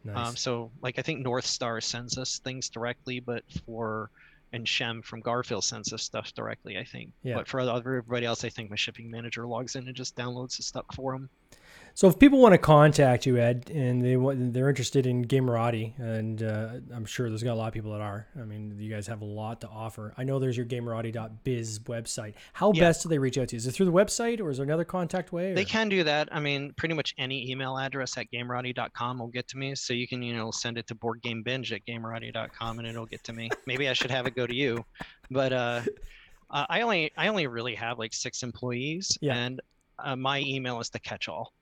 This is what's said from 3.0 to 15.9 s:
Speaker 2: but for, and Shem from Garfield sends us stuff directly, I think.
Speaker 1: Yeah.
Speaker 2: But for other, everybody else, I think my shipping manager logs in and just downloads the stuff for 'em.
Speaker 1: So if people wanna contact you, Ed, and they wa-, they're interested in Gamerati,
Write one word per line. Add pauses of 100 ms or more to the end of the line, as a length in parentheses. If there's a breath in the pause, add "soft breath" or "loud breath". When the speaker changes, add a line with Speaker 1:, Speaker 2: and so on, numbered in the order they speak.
Speaker 2:
but (220)
for, (420 soft breath)
and
Shem
from
Garfield
sends
us
stuff
directly,
I
think.
Speaker 1:
Yeah.
Speaker 2:
But
for
other,
everybody
else,
I
think
my
shipping
manager
logs
in
and
just
downloads
the
stuff (100)
for
'em. (680 loud breath)
Speaker 1:
So
if
people
wanna
contact
you,
Ed,
and
they
wa-,
they're
interested
in
Gamerati,